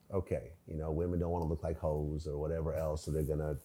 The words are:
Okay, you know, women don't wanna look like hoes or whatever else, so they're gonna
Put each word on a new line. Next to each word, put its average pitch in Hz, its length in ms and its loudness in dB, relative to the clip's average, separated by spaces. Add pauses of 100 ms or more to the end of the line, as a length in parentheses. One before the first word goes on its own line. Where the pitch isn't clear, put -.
(140)
Okay, 85 380 0 (160)
you 82 100 -4
know, 78 140 -2
women 87 280 2
don't 85 120 2
wanna 85 140 2
look 78 180 0
like 80 140 0
hoes 76 500 0
or 73 100 -2
whatever 78 360 0
else, 78 300 0
so 78 80 -2
they're 76 120 2
gonna 76 420 0